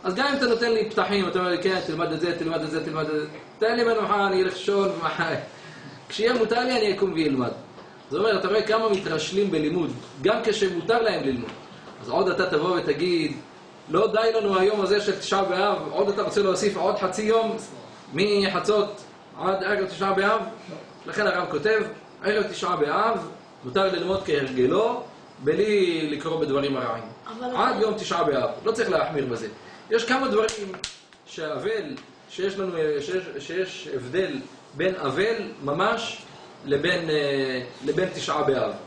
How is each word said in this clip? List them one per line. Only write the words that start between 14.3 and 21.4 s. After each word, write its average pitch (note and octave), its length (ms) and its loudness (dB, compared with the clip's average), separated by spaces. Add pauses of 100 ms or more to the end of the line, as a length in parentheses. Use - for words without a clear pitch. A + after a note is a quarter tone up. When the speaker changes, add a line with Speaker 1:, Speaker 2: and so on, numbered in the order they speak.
Speaker 1:
לנו G3 180 2
היום G#3 220 4
הזה G3 200 4
של G3 180 0
תשעה G3 260 0
באב, F#3+ 340 2 (120)
עוד G3 180 2
אתה G3 140 0
רוצה G3+ 200 0
להוסיף F#3+ 340 2
עוד F3+ 220 2
חצי F#3+ 240 -2
יום A3+ 340 2 (580)
מחצות G3+ 880 2 (400)
עד F#3 240 0
ערב G3 240 0
תשעה F#3+ 240 -2
באב?" G3+ 280 2 (680)
לכן G3 200 -2
הרב F3+ 240 0